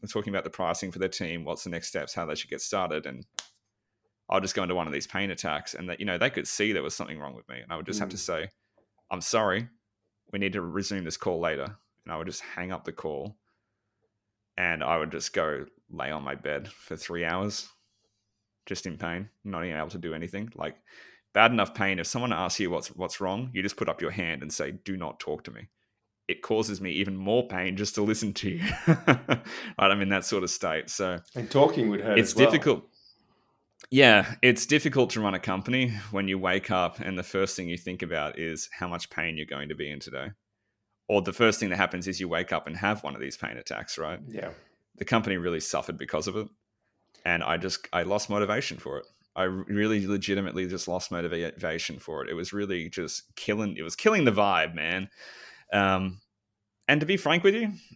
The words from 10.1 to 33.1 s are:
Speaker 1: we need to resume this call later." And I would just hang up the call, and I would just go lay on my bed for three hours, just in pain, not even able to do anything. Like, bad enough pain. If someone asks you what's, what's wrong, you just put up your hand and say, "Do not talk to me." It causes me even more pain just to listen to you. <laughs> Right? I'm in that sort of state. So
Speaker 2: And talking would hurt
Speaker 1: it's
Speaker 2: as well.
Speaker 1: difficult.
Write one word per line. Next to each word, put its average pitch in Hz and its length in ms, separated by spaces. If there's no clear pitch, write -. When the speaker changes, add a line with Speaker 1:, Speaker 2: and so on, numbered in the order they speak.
Speaker 1:
we 98 80
need 98 140
to 101 80
resume 92 420
this 80 140
call 87 240
later." 80 360
And 82 80
I 82 40
would 82 100
just - 140
hang 90 300
up 90 140
the - 80
call, 78 440
and 85 260
I 80 140
would 78 140
just - 220
go 76 320
lay 71 220
on 76 120
my 69 120
bed 71 340
for - 260
three 85 300
hours, 92 440
just - 200
in 85 120
pain, 87 320
not 90 220
even 82 120
able 76 120
to - 80
do 85 160
anything. 92 420
Like, 78 220
bad 110 180
enough 107 240
pain. 98 240
If 82 80
someone 120 260
asks 87 260
you 95 100
what's, 85 260
what's 87 260
wrong, 104 320
you 95 100
just 101 140
put - 120
up - 120
your 80 100
hand 82 300
and 76 120
say, 71 180
"Do - 260
not 82 220
talk 76 260
to - 60
me." 55 160
It - 140
causes 107 400
me 92 120
even 95 240
more 110 300
pain 92 300
just 101 180
to 107 80
listen 107 320
to 104 160
you. 85 120
<laughs> - 0
Right? - 1040
I'm 101 100
in 98 80
that 98 160
sort 98 180
of 90 80
state. 80 380
So 92 300
Speaker 2:
And 117 160
talking 139 380
would 101 120
hurt 107 180
Speaker 1:
it's 101 120
Speaker 2:
as - 40
well. 120 100
Speaker 1:
difficult. 147 420